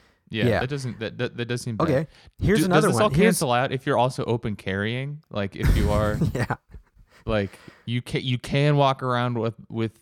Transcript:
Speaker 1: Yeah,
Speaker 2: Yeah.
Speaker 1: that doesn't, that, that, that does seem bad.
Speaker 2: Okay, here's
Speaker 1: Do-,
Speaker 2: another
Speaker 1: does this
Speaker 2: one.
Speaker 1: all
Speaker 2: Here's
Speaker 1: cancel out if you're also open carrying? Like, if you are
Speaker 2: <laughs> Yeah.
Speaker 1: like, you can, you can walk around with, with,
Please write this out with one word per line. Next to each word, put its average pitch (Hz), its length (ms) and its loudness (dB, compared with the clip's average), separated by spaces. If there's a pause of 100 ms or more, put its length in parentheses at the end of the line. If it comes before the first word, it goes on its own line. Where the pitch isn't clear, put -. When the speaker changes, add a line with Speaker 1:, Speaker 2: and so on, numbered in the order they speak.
(280)
Speaker 1:
Yeah, 110 180 0
Speaker 2:
Yeah. 107 140 2
Speaker 1:
that 127 100 -2
doesn't, 131 280 -6
that, 110 200 -8
that, 120 180 -6
that 120 100 -4
does 120 160 -4
seem 117 140 -6
bad. 151 120 0
Speaker 2:
Okay, 156 180 0 (320)
here's 202 220 2
Speaker 1:
Do-, - 60 2
Speaker 2:
another 185 220 4
Speaker 1:
does 123 80 2
this 113 60 4
Speaker 2:
one. - 20 -
Speaker 1:
all 151 60 4
Speaker 2:
Here's 147 160 4 (100)
Speaker 1:
cancel 139 160 0
out 123 200 0
if 131 140 -6
you're 135 120 2
also 127 260 0
open 113 320 -2
carrying? 120 760 -4
Like, 98 260 -4
if - 200 2
you 104 160 2
are 107 340 0
Speaker 2:
<laughs> - 80 -2
Yeah. - 220 -2 (680)
Speaker 1:
like, 104 340 -2 (280)
you 120 160 -2
can, - 200 -4
you 127 160 -2
can 147 380 0
walk 139 260 2
around 123 360 -2
with, 110 160 -2 (140)
with, 113 340 -2